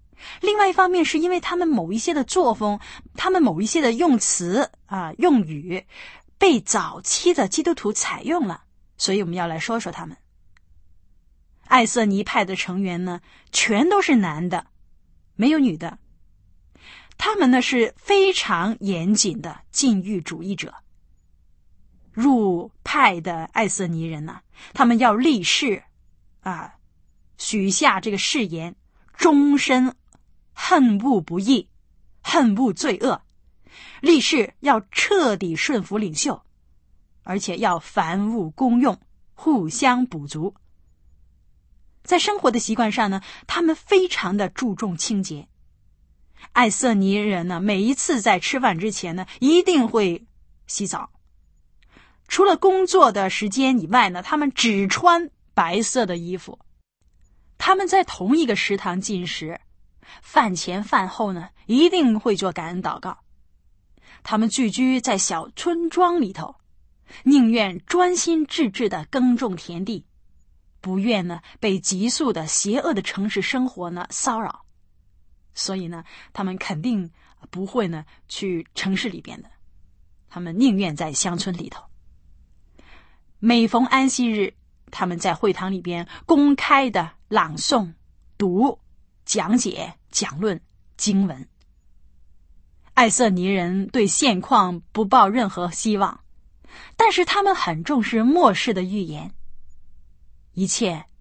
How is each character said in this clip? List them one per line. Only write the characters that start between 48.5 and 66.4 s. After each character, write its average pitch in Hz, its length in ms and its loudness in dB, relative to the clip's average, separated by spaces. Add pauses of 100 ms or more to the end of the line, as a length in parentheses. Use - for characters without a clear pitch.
饭 214 200 0
之 208 120 -4
前 170 240 -8
呢， 185 120 -8 (120)
一 320 220 6
定 320 260 2
会 196 380 0 (400)
洗 - 220 -6
澡。 - 240 -10 (1160)
除 - 140 2
了 392 140 4
工 381 280 4
作 349 280 6
的 190 160 -2
时 214 180 -4
间 254 320 0
以 160 80 -4
外 214 220 4
呢， 180 120 -8
他 240 140 -4
们 294 160 0
只 202 380 0
穿 339 400 2 (240)
白 180 280 0
色 233 240 -2
的 175 120 -4
衣 175 180 -8
服。 - 240 -16 (1000)
他 - 160 2
们 381 140 2
在 370 160 4
同 208 320 0
一 330 100 4
个 226 80 0
食 202 220 -2
堂 190 240 -4
进 185 260 -4
食， 160 360 -10 (600)
饭 226 320 2
前 185 300 -6
饭 202 240 0
后 202 240 -4
呢， 180 160 -10 (200)
一 285 220 4
定 269 300 2
会 214 160 0
做 185 160 -2
感 165 160 -10
恩 180 160 -8
祷 165 160 -6
告。 185 200 -12 (1040)
他 - 140 -2
们 220 120 2
聚 233 200 0
居 254 300 2
在 233 180 0
小 165 380 -4
村 339 340 -2
庄 349 300 2
里 196 140 -2
头， - 220 -12 (680)